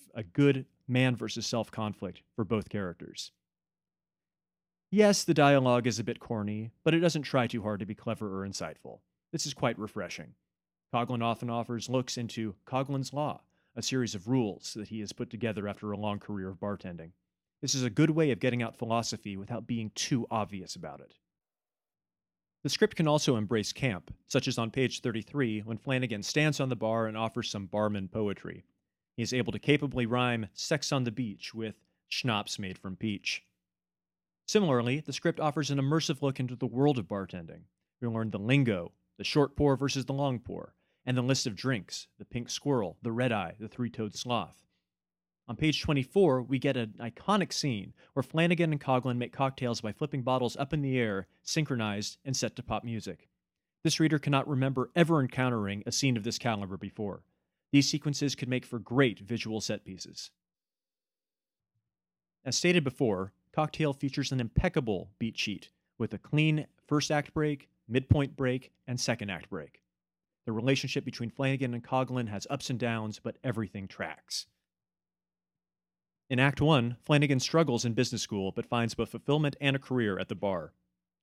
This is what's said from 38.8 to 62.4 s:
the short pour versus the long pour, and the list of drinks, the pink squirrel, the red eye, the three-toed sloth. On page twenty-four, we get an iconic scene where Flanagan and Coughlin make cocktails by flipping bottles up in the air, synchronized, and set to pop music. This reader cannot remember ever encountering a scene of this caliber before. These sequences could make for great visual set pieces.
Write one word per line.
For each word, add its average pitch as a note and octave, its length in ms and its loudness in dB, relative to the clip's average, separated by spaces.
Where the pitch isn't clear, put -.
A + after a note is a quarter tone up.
the G#2+ 60 -10
short C#3+ 320 2
pour C#3+ 200 4
versus C3 300 -2
the C#3 80 -4
long C3+ 260 0
pour, F2 360 -12
and B2+ 120 2
the B2 60 2
list C3 240 2
of G#2 80 -2
drinks, B2 520 -4
the G#2 60 -16
pink A#2+ 240 -8
squirrel, A#2 520 -2
the A#2 100 -4
red A#2 200 2
eye, F#2 280 -2
the G#2+ 80 -10
three-toed A2+ 480 -6
sloth. A2+ 420 -4
On A#2 100 -8
page D3+ 240 2
twenty-four, C#3 640 4
we B2+ 160 0
get C3+ 180 2
an A2 220 -4
iconic F3 520 0
scene A2 420 -2
where C3+ 100 0
Flanagan E3 480 2
and D3 80 0
Coughlin B2+ 380 2
make A#2+ 160 -4
cocktails B2+ 480 -2
by G#2+ 100 -4
flipping C3+ 300 -4
bottles B2 340 2
up C#3 160 -4
in D3+ 100 0
the C3 160 2
air, G2+ 300 0
synchronized, A2 800 -2
and C3+ 140 -4
set - 180 -2
to B2 80 -8
pop A2 220 -4
music. G#2+ 420 -8
This D#3+ 160 2
reader D#3 200 4
cannot C#3 280 2
remember C3 480 0
ever E3 240 6
encountering A#2 640 0
a A#2+ 60 -4
scene C3 240 2
of G#2 80 -2
this A2+ 140 -4
caliber G2+ 400 -2
before. G2+ 460 -8
These C#3 160 6
sequences C#3+ 440 -2
could - 140 -6
make B2+ 180 -2
for A#2+ 140 -8
great A#2+ 400 2
visual A2 400 -6
set G#2 240 -4
pieces. - 460 -14